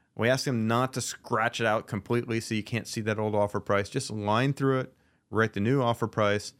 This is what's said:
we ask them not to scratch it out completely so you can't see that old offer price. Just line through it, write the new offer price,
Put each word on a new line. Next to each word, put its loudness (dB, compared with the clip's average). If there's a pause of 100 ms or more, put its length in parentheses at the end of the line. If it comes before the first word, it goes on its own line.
(160)
we 2
ask 2
them 0
not 2
to -6
scratch -2
it 2
out 0
completely -2
so -4
you -2
can't -6
see -6
that -2
old -2
offer 2
price. 0
Just -6
line 0
through 0
it, -8 (360)
write 2
the -4
new 2
offer 0
price, 0